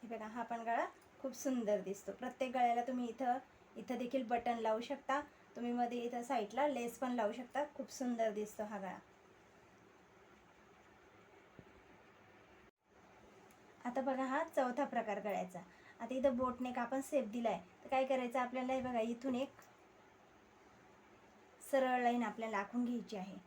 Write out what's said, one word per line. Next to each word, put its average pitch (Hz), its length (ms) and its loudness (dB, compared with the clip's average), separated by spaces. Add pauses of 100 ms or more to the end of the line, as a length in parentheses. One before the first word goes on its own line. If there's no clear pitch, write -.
बघा, 220 180 -6
हा 233 180 -6
पण 233 180 -4
गळा 233 220 2 (360)
खूप 254 140 -4
सुंदर 220 480 2
दिसतो. 190 320 -6
प्रत्येक 247 380 -4
गळ्याला 240 320 6
तुम्ही 247 240 -2
इथं, 247 300 0 (380)
इथं 240 220 -4
देखील 247 300 0
बटन 233 320 2
लावू 220 220 2
शकता. 269 380 -2 (360)
तुम्ही 240 180 -2
मध्ये 240 260 2
इथं 240 240 -2
साईडला 240 440 2
लेस 240 300 -2
पण 247 160 0
लावू 220 180 2
शकता. 254 320 -2 (100)
खूप - 180 -8
सुंदर 226 400 2
दिसतो 208 320 -4
हा 214 140 -6
गळा. 190 200 -6 (4000)
आता 247 180 0
बघा, 262 220 0
हा 269 220 0
चौथा 269 400 2
प्रकार 214 340 -2
गळ्याचा. 185 400 -2 (400)
आता 233 140 -6
इथं 262 220 4
बोट 247 240 0
नेक 247 180 -2
आपण 247 260 0
शेप 247 260 0
दिलाय, 226 280 0 (260)
तर - 40 -14
काय 262 180 4
करायचं 254 320 0
आपल्याला, 254 340 0
हे 262 100 2
बघा, 247 200 0
इथून 233 340 0
एक 269 240 -4 (2000)
सरळ 254 400 4
लाईन 240 200 4
आपल्याला 220 360 -2
आखून 233 260 0
घ्यायची 233 320 -2
आहे. 190 200 -6 (100)